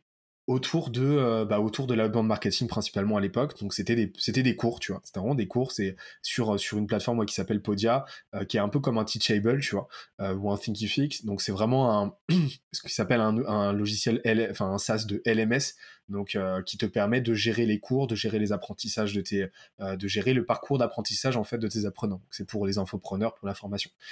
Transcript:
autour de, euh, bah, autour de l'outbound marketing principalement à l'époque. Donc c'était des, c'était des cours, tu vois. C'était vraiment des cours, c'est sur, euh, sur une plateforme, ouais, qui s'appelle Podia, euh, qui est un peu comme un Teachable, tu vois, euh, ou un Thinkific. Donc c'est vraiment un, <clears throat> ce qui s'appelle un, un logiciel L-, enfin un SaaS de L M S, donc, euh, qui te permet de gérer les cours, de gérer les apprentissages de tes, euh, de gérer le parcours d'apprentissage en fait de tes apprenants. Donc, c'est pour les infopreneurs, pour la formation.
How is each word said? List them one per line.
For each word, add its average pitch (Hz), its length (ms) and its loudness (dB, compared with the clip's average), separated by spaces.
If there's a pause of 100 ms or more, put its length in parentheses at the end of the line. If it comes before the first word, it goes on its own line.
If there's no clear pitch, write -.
(480)
autour 131 420 0
de, 123 140 -2
euh, 127 420 4
bah, 104 140 2
autour 110 260 0
de 123 80 2
l'outbound 110 340 4
marketing 107 400 0
principalement 107 500 0
à 202 40 2
l'époque. 120 380 0
Donc 101 120 -6
c'était 110 240 0
des, 107 220 2
c'était 120 240 0
des 127 140 4
cours, 117 240 0
tu - 120 -6
vois. - 120 -6
C'était - 160 -10
vraiment 117 160 0
des 110 120 0
cours, 127 240 0
c'est 95 240 -2 (280)
sur, 110 320 0
euh, - 20 2
sur 107 220 -2
une 104 80 0
plateforme, 113 320 0
ouais, 104 80 0
qui - 80 -6
s'appelle 104 260 0
Podia, 110 440 2 (280)
euh, 98 120 -6
qui - 120 0
est - 20 2
un 101 80 2
peu 143 120 0
comme 127 180 0
un 110 80 2
Teachable, 113 540 2
tu 139 160 -2
vois, 98 120 -4 (340)
euh, 98 120 -2
ou 98 180 -2
un 101 60 0
Thinkific. 110 640 -2
Donc 101 200 -2
c'est - 80 -2
vraiment 113 500 4
un, 101 140 -2 (140)
<clears throat> 160 420 2
ce - 100 -6
qui - 100 -10
s'appelle 113 300 2
un, 110 240 4
un 101 280 2
logiciel 107 500 0
L-, 113 260 4
enfin 98 220 -2
un 98 80 0
SaaS 110 280 -2
de 101 160 -4
L 113 160 2
M 110 140 2
S, 139 220 0 (320)
donc, 101 280 -6
euh, 95 280 -2
qui - 160 -8
te 110 80 0
permet 110 340 2
de 117 140 2
gérer 110 320 2
les 107 120 2
cours, 127 280 0
de 110 80 -2
gérer 107 240 -2
les 104 120 0
apprentissages 104 600 -4
de 101 80 0
tes, 95 280 -2 (320)
euh, 95 160 -6
de 98 100 -6
gérer 104 260 2
le 120 120 2
parcours 131 340 0
d'apprentissage 123 580 0
en 110 60 2
fait 117 160 -4
de 110 80 0
tes 104 180 -2
apprenants. 101 300 -4
Donc, 95 160 -12
c'est - 160 -10
pour 104 180 -2
les 98 140 0
infopreneurs, 98 560 -2
pour - 120 -10
la 98 60 -2
formation. 101 380 -8 (200)